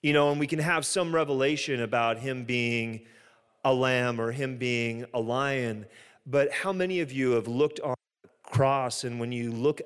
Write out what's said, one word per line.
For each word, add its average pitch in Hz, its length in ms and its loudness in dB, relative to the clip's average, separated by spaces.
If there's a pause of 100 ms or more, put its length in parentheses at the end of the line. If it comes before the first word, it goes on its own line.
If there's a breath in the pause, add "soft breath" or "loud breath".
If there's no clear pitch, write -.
You 147 120 2
know, 147 180 6
and 147 80 0
we 147 80 0
can 156 120 -2
have 160 280 0
some 170 260 0
revelation 143 680 0
about 117 380 0
him 127 260 -6
being 117 600 -2 (580 loud breath)
a 135 100 4
lamb 127 460 2
or 113 120 -2
him 131 260 -6
being 120 560 -2
a 123 80 -2
lion, 120 640 -2 (400 loud breath)
but 139 260 2
how 190 220 -2
many 185 280 -2
of 139 100 -4
you 131 220 2
have 117 140 2
looked 143 320 0
on 131 160 -4 (280)
the - 60 -20 (140)
cross, 135 640 0
and 120 160 -4
when 120 100 -4
you 120 200 -4
look 123 340 0